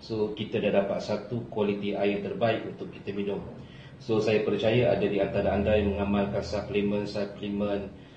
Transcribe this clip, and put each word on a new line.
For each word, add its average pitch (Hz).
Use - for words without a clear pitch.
So, 107
kita 117
dah 98
dapat 95
satu 117
kualiti 101
air 101
terbaik 113
untuk -
kita -
minum. 98
So, 110
saya 104
percaya 110
ada 95
di 95
antara 98
anda 104
yang 101
mengamalkan 101
suplemen-suplemen, 101